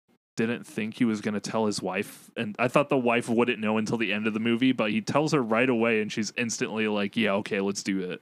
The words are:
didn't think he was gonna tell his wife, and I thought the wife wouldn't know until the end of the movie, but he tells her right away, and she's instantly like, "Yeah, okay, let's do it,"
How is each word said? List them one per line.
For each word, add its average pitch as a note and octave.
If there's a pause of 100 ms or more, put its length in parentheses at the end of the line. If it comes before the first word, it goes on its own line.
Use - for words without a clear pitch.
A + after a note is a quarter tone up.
(380)
didn't A2+
think G#2+
he B2+
was A2
gonna G#2
tell A2
his G2+
wife, F#2+
and G#2
I A#2+
thought D3
the C#3+
wife A#2+
wouldn't A#2
know G#2+
until A2
the A2
end G#2+
of G#2+
the A2
movie, A#2
but A#2
he G#2+
tells C#3+
her D3+
right A#2
away, A2+
and G#2+
she's G#2
instantly A2
like, G2+
"Yeah, G#2+
okay, G2
let's G2
do G2
it," F2+